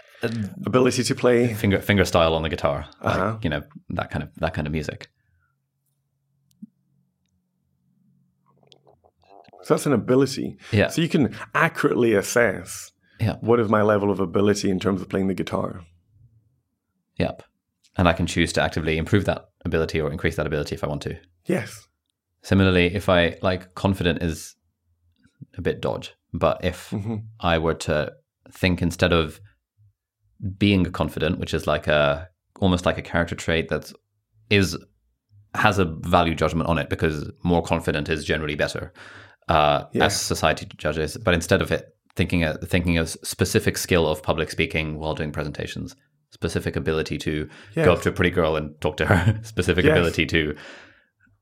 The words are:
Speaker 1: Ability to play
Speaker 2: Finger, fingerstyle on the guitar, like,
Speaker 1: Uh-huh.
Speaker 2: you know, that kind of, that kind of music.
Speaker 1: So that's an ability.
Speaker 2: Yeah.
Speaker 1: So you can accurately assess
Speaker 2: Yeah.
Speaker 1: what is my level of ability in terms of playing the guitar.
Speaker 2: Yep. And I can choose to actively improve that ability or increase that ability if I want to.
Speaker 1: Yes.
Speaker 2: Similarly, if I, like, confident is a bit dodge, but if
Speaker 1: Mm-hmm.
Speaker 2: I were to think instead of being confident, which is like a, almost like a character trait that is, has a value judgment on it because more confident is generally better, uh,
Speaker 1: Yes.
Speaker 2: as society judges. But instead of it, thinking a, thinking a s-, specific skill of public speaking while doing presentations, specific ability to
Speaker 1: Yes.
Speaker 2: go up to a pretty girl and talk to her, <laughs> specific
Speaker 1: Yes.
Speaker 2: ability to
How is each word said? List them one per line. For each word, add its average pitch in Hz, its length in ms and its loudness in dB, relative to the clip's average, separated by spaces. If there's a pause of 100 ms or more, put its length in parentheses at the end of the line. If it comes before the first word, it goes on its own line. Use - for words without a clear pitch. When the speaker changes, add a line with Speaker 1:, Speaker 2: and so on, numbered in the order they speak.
(640)
Speaker 1:
Ability 123 380 2
to 135 120 -2
play 120 380 4
Speaker 2:
Finger, 98 260 2
fingerstyle 87 560 4
on 80 60 0
the 80 80 -4
guitar, 71 400 -4 (120)
like, - 140 0
Speaker 1:
Uh-huh. 104 260 -2
Speaker 2:
you 82 80 -2
know, 73 120 -2 (300)
that - 200 -6
kind 78 120 -4
of, 76 60 -12 (100)
that 80 140 -2
kind 76 140 -4
of 76 60 -4
music. - 340 -6 (4000)
Speaker 1:
So 156 100 0
that's 160 120 0
an 147 80 2
ability. 123 640 0 (140)
Speaker 2:
Yeah. 101 160 4
Speaker 1:
So - 140 -2
you 170 80 2
can 147 260 2 (180)
accurately 143 600 2
assess 95 800 0 (280)
Speaker 2:
Yeah. 107 220 0
Speaker 1:
what 117 180 4
is 104 100 0
my 107 120 4
level 104 300 4
of 92 80 0
ability 101 500 2
in 92 100 0
terms 95 220 0
of - 80 -12
playing 95 180 -2
the 95 60 -2
guitar. 87 480 -6 (1400)
Speaker 2:
Yep. - 260 -4 (540)
And 90 100 4
I 82 60 6
can 82 140 -2
choose 82 260 0
to 78 80 0
actively 80 360 0
improve 87 280 0
that - 200 -2 (200)
ability 80 340 0
or 73 120 -2
increase 80 260 -4
that 73 100 -2
ability 76 280 -4
if - 80 -8
I 76 40 -4
want 73 160 -6
to. 78 140 -8 (280)
Speaker 1:
Yes. - 420 -6 (540)
Speaker 2:
Similarly, 92 540 4
if 98 140 -2
I, 87 320 4
like, 92 340 -4
confident 87 480 0
is - 320 -6 (1040)
a 92 40 -8
bit 85 200 -2
dodge, - 320 -6 (200)
but 82 300 0
if - 280 -6
Speaker 1:
Mm-hmm. 110 240 -6 (260)
Speaker 2:
I 85 160 2
were 80 180 0
to - 380 -2 (380)
think 90 300 0
instead 85 300 2
of 80 280 0 (1200)
being 101 280 4
confident, 80 520 -2
which - 160 -6
is 78 140 -2
like 73 200 0
a, 73 420 2 (320)
almost 90 240 2
like 80 120 0
a 76 40 -8
character 85 340 -2
trait 80 320 -2
that 78 240 -6 (580)
is, 95 280 4 (760)
has 98 240 2
a 95 80 4
value 82 480 2
judgment 80 360 0
on 80 80 2
it 71 120 -4
because 78 400 -2 (140)
more 85 180 2
confident 80 460 -2
is 78 160 -4
generally 78 320 -2
better, - 380 -4 (560)
uh, 76 420 4
Speaker 1:
Yes. 80 240 2
Speaker 2:
as - 60 -4
society - 440 0 (120)
judges. 78 400 -4
But 90 160 0
instead 87 280 2
of 80 120 -2
it, - 160 -4 (260)
thinking 87 300 0
a, 78 140 -2
thinking 87 380 0
a 82 40 2
s-, - 220 -6
specific - 540 0
skill 85 300 2
of - 160 -2
public 78 260 -2
speaking 78 480 -2
while 78 160 -4
doing 76 200 -6
presentations, 76 600 -8 (380)
specific - 460 -4
ability 76 400 -2
to 76 320 -4 (260)
Speaker 1:
Yes. 160 100 0
Speaker 2:
go 110 80 8
up - 100 0
to 85 60 2
a - 40 0
pretty 87 180 2
girl 80 240 2
and 76 240 -6
talk 78 180 -2
to 82 100 0
her, 101 320 2
<laughs> - 40 -12
specific 87 400 0
Speaker 1:
Yes. 76 140 6
Speaker 2:
ability 82 300 2
to 76 280 0 (880)